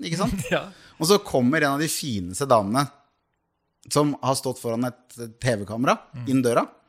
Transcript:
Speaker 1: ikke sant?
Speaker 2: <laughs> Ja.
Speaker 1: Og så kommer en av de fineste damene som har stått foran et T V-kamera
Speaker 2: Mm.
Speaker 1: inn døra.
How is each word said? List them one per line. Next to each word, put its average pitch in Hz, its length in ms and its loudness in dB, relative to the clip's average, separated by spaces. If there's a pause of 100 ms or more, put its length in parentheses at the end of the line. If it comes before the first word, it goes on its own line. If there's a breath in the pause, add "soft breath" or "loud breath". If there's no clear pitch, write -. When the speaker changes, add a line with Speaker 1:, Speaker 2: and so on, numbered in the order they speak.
Speaker 1:
ikke 170 200 -4
sant? 202 260 -2
Speaker 2:
<laughs> 185 60 -2
Ja. 147 100 -2 (340 loud breath)
Speaker 1:
Og 160 120 -2
så 202 100 6
kommer 135 420 2
en 139 140 2
av 147 60 -2
de 160 80 -2
fineste 101 580 -4
damene 117 360 4 (1000)
som 147 360 2
har 131 160 2
stått 127 240 -6
foran 120 260 -2
et - 280 -12 (220)
T 123 200 0
V-kamera 113 400 -2 (160)
Speaker 2:
Mm. 123 160 -10
Speaker 1:
inn 131 120 2
døra. 123 220 2 (260)